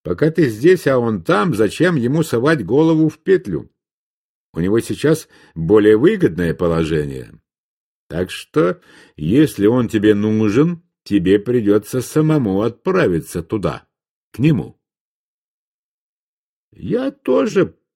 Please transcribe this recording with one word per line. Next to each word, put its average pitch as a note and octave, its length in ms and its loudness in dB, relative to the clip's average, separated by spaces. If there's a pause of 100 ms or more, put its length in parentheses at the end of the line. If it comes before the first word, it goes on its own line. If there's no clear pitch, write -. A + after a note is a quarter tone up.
Пока A2+ 280 -2
ты D#3+ 180 0
здесь, C3+ 380 2
а C3+ 120 2
он A2 240 -2
там, F#3 320 0
зачем A2 420 0
ему C3+ 260 0
совать C3+ 420 0
голову D#3 440 2
в D3+ 100 -8
петлю? G#2 520 -2 (840)
У D#2+ 80 -6
него G2 180 2
сейчас C3+ 500 -2 (260)
более G#2+ 420 4
выгодное G#2+ 580 0
положение. D#2 840 -4 (680)
Так F2 220 -6
что, F3 500 -4 (360)
если G2+ 500 2
он A#2 220 2
тебе G#2+ 260 2
нужен, A2 680 0 (200)
тебе G2 360 0
придётся A2+ 640 -2
самому C3+ 600 0
отправиться A2+ 800 -2
туда, F2 440 -6 (460)
к - 60 -18
нему». A2+ 420 -2 (1900)
Я B3 380 -6
тоже B3+ 640 -2 (200)